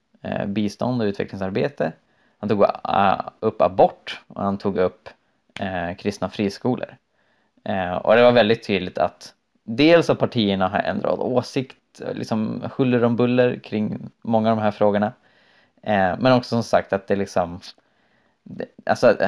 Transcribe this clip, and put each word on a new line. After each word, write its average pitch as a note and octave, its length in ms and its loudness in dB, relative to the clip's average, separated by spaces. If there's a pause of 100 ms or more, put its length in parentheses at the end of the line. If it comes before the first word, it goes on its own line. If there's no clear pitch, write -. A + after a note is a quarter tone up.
(220)
eh, - 240 -6
bistånd G#2+ 560 -4
och G#2+ 40 0
utvecklingsarbete. G2+ 880 -4 (480)
Han G#2 100 -6
tog, G#2 140 2
eh, - 560 0 (200)
upp A2 220 -4
abort F#2+ 640 0
och - 160 -8
han G2 140 -2
tog G2 200 -4
upp, - 320 -2 (500)
eh, F#2 360 -6
kristna - 340 -6
friskolor. G#2+ 640 -4 (680)
Eh, F#2 320 -4
och G#2+ 200 2
det A#2+ 80 8
var B2 80 8
väldigt A2+ 360 2
tydligt F#2 300 -2
att - 360 -4 (300)
dels D3 460 4
att C3 100 0
partierna G2 480 0
har G2 120 -2
ändrat F#2+ 400 -2
åsikt, B2 580 -4 (360)
liksom A2 500 -6 (120)
huller B2 280 2
om A#2+ 120 2
buller B2 440 2
kring - 500 -6 (120)
många A2 300 0
av A2 60 0
de G#2+ 60 -4
här G#2 80 0
frågorna. G#2 420 2 (680)
Eh, F#2+ 360 2
men B2+ 140 4
också B2 160 2
som A#2 140 -2
sagt - 300 0
att G2 140 -4
det G2+ 80 0
liksom, F#2 440 -4 (840)
det, - 220 -14 (200)
alltså, A2 300 4 (120)